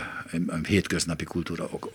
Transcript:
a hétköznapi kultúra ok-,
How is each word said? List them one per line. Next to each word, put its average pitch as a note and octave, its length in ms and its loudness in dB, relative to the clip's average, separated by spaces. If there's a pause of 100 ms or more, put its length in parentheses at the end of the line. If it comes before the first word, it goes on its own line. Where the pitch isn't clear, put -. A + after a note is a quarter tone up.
(460)
a E2 100 -2 (100)
hétköznapi E2+ 580 4
kultúra E2 460 -2
ok-, - 240 -6